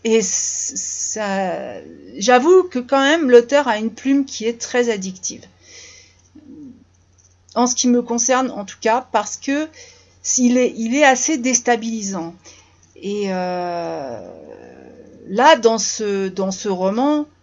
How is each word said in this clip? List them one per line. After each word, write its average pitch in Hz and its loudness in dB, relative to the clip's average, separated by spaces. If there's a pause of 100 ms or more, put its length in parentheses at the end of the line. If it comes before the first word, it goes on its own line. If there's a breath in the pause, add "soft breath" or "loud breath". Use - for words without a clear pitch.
Et 226 4
c-, - -4
ça, 180 -6 (360)
j'avoue 247 6
que 247 -6
quand 269 0
même, 285 2
l'auteur 247 6
a 214 0
une 220 -4
plume 277 0
qui 220 -8
est 233 -2
très 240 -2
addictive. 190 -8 (2000 loud breath)
En 247 2
ce 254 -2
qui 254 0
me 240 4
concerne, 247 0
en 202 -10
tout - -16
cas, 233 0
parce - -2
que 294 -4 (540 loud breath)
s'il 247 2
est, 247 2
il 226 -4
est 294 4
assez 269 2
déstabilisant. 220 -2 (680 soft breath)
Et, 202 -4
euh, 170 -6 (1080)
là, 254 6
dans 226 2
ce, 202 -4
dans 190 -4
ce 202 -10
roman 226 0 (180)